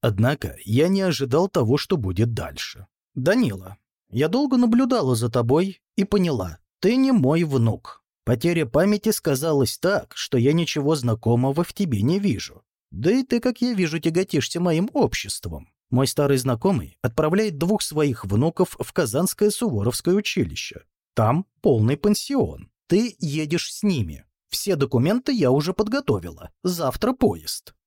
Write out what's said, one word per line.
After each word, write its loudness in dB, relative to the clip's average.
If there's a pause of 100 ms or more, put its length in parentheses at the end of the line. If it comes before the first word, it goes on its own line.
Однако -2
я 2
не 2
ожидал 0
того, 2
что -2
будет -2
дальше. -10 (280)
«Данила, 0 (320)
я 0
долго 0
наблюдала 2
за -2
тобой 0 (160)
и 2
поняла, -2 (220)
ты 2
не 4
мой 4
внук. 0 (240)
Потеря 0
памяти 2
сказалась 0
так, -2
что -2
я 4
ничего 0
знакомого 0
в -10
тебе -2
не 2
вижу. -4 (280)
Да -2
и 2
ты, 0
как -2
я 0
вижу, 0
тяготишься -2
моим 2
обществом. -4 (220)
Мой 4
старый 2
знакомый -2
отправляет 0
двух 0
своих -2
внуков 0
в -8
Казанское 0
Суворовское -2
училище. -4 (300)
Там 2 (140)
полный 2
пансион. -2 (160)
Ты 0
едешь -4
с -10
ними. -2 (240)
Все -2
документы 0
я 2
уже 0
подготовила. -4 (120)
Завтра -2
поезд». -2 (120)